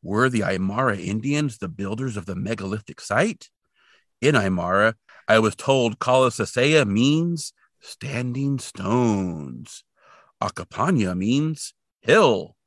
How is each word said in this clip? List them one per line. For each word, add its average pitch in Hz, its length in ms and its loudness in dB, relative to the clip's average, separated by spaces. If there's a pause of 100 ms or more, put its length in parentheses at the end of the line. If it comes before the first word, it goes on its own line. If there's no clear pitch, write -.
Were 107 280 2
the 120 100 0
Aymara 95 580 -2
Indians 120 600 -4
the 98 100 -8
builders 104 480 -6
of 92 100 -10
the 98 80 -8
megalithic 98 680 -6
site? 165 500 -2 (720)
In 147 140 2
Aymara, 98 600 2 (340)
I 110 120 8
was 107 140 2
told 127 440 0
Cala 127 320 4
Sasaya 131 560 2
means 147 640 0 (300)
standing 131 760 -6
stones. 95 1300 -2 (580)
Acapana 104 720 -2
means 139 580 -2 (260)
hill. 127 560 2 (100)